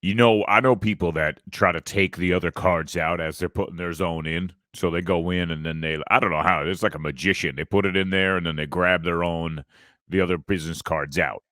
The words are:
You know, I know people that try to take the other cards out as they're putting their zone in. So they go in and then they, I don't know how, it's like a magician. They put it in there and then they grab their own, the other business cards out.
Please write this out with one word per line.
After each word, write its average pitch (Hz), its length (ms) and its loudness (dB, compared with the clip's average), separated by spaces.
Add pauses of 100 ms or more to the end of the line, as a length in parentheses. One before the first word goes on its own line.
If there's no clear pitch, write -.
You - 140 0
know, 110 320 6
I 107 140 0
know 127 160 4
people 98 360 -2
that 78 280 -2 (100)
try 95 220 2
to 82 80 -2
take 95 360 0
the 87 160 0
other 87 180 0
cards 85 460 0
out 85 240 -2
as 80 180 -6
they're 92 100 -4
putting - 280 -4
their 87 160 -6
zone 82 340 -2
in. 87 260 -4 (220)
So - 160 0
they 85 120 0
go 87 280 0
in 90 200 0
and 78 160 -6
then 80 160 -4
they, 80 160 -2 (120)
I 110 80 4
don't 120 120 2
know 78 120 0
how, 82 200 2
it's 87 200 -2
like 110 120 0
a 82 40 -8
magician. 76 580 -2
They 73 80 -4
put 98 200 2
it 92 120 0
in 95 140 0
there 95 280 2
and 87 80 -2
then 82 100 -2
they 76 100 -2
grab 90 380 2
their 85 180 0
own, 82 420 -2 (440)
the 90 120 0
other 90 180 2
business 80 420 -4
cards 73 380 -4
out. 64 340 -2